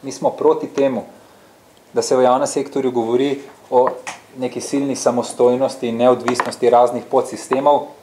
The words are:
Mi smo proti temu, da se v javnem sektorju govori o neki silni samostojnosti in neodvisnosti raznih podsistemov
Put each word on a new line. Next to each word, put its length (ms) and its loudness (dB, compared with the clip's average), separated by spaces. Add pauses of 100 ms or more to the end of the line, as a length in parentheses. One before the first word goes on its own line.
Mi 100 -10
smo 180 -2
proti 360 0
temu, 360 -2 (880)
da 100 -2
se 140 0
v 60 4
javnem 240 4
sektorju 440 -4
govori 480 0 (320)
o 180 4 (480)
neki 240 -8
silni 360 -4
samostojnosti 920 0
in 80 -4
neodvisnosti 720 0
raznih 400 4
podsistemov 760 0 (160)